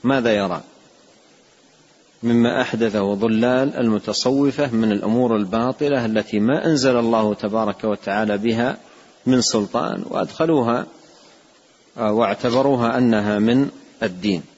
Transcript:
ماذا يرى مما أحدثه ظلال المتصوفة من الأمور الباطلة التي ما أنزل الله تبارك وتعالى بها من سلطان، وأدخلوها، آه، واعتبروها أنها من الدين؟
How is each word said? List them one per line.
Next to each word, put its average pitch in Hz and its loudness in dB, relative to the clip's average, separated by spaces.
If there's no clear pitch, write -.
ماذا 120 2
يرى 95 -2
مما 120 2
أحدثه 104 0
ظلال 120 0
المتصوفة 127 0
من 113 2
الأمور 113 0
الباطلة 117 -2
التي 107 -2
ما 123 0
أنزل 135 2
الله 113 2
تبارك 107 -4
وتعالى 104 -2
بها 117 -2
من 127 4
سلطان، - -2
وأدخلوها، 123 -2
آه، 107 0
واعتبروها 120 2
أنها 104 2
من 120 2
الدين؟ 92 -2